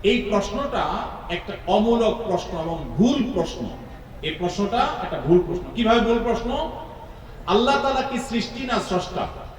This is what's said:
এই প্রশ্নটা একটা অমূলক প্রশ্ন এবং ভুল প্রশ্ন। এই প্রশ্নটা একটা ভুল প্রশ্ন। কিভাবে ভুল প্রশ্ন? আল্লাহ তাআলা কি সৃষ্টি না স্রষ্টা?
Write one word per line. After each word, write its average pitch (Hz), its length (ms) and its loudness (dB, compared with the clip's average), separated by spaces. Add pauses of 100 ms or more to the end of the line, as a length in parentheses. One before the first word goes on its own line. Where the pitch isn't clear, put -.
এই 202 260 4
প্রশ্নটা 220 560 0 (440)
একটা 175 240 -6 (140)
অমূলক 214 600 4
প্রশ্ন 175 320 -2
এবং 160 380 -4
ভুল 254 260 4 (100)
প্রশ্ন। 175 360 -2 (520)
এই 156 100 -4
প্রশ্নটা 196 560 0 (160)
একটা - 220 -6
ভুল 175 200 8
প্রশ্ন। 175 180 -4 (120)
কিভাবে 226 240 6
ভুল 226 240 4
প্রশ্ন? 247 480 -2 (760)
আল্লাহ 247 340 4
তাআলা 262 200 2
কি 262 180 -2 (100)
সৃষ্টি 233 360 -4
না 233 140 0
স্রষ্টা? - 480 -2 (320)